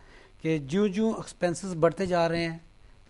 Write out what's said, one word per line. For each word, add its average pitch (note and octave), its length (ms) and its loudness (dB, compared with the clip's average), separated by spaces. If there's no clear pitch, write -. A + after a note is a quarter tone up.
कि D#3+ 180 0
ज्यों F3 300 2
ज्यों A3 280 0
एक्सपेंसेस F3 580 -4
बढ़ते E3 300 2
जा F3 200 2
रहे E3+ 160 0
हैं E3 220 -6